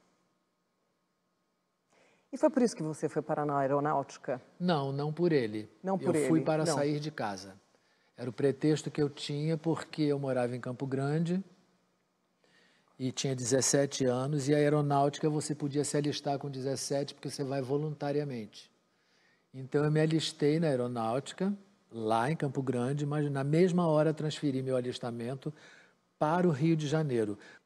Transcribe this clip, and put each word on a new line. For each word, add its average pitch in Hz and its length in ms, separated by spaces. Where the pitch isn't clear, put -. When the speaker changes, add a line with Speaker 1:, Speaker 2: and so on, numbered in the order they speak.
Speaker 1:
E 277 40
foi 302 140
por 254 120
isso 233 140
que - 60
você 156 260
foi 151 140
parar 151 220
na 143 140
aeronáutica? 139 840
Speaker 2:
Não, 147 340
não 143 200
por 170 200
ele. 107 360
Speaker 1:
Não 185 160
por 165 160
Speaker 2:
Eu 143 140
fui 160 100
Speaker 1:
ele, 139 80
Speaker 2:
para 156 180
Speaker 1:
não. 165 100
Speaker 2:
sair 147 260
de 151 100
casa. 98 460
Era 120 140
o - 20
pretexto 139 580
que 151 120
eu 143 60
tinha 151 480
porque 156 460
eu 143 160
morava 127 360
em 123 60
Campo 127 260
Grande 156 560
e 131 120
tinha 135 240
dezessete 131 680
anos, 131 420
e 147 80
a 147 40
aeronáutica 147 720
você 151 240
podia 143 300
se - 120
alistar 143 420
com 143 120
dezessete 135 640
porque - 160
você 143 120
vai 135 200
voluntariamente. 143 1080
Então 131 300
eu 151 60
me 151 100
alistei 156 600
na 170 60
aeronáutica, 123 840
lá 113 400
em 160 60
Campo 139 260
Grande, 131 440
mas 147 240
na 139 120
mesma 170 460
hora 156 240
transferi 147 500
meu 131 140
alistamento 123 760
para 175 280
o 175 40
Rio 156 260
de 151 100
Janeiro. 127 520